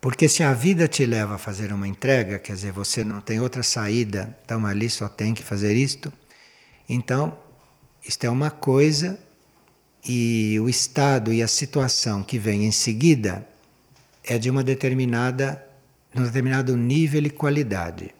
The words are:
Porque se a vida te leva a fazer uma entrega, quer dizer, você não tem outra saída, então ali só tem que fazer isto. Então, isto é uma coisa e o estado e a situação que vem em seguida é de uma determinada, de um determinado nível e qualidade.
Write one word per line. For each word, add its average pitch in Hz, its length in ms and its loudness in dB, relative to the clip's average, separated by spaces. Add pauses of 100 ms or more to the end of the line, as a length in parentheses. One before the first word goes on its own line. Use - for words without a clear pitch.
Porque 131 280 4
se - 160 2
a 139 80 4
vida 165 340 2
te - 180 0
leva 110 300 -2
a 95 40 -8
fazer 101 340 -8
uma 98 160 -4
entrega, 104 500 0
quer - 140 -10
dizer, 98 180 -8
você 98 320 -4
não 104 180 -6
tem 110 200 -2
outra 123 240 -4
saída, 107 800 -2
então 113 200 -4
ali 104 240 -2
só 104 200 -4
tem 110 260 -2
que - 80 -10
fazer 104 320 0
isto. 135 380 0 (760)
Então, 131 480 -2 (680)
isto - 160 -6
é 123 80 0
uma 143 220 0
coisa 151 680 2 (880)
e 117 520 2
o 113 80 0
estado 127 640 2
e 113 100 2
a 113 60 0
situação 123 760 0
que 120 160 -4
vem 104 260 0
em 107 60 2
seguida 110 760 2 (760)
é 120 160 -2
de 113 100 -2
uma 135 140 2
determinada, 131 1000 0 (500)
de 127 60 0
um 127 40 4
determinado 127 520 0
nível 143 500 2
e 147 40 0
qualidade. 101 880 -2